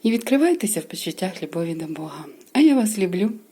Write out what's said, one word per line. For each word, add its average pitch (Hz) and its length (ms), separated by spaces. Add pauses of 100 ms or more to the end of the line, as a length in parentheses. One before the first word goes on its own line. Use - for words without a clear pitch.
І 226 80
відкривайтеся 233 680
в - 40
почуттях 180 580
любові 165 320
до 160 120
Бога. 156 380 (280)
А 262 80
я 294 140
вас 214 240
люблю. 190 340 (200)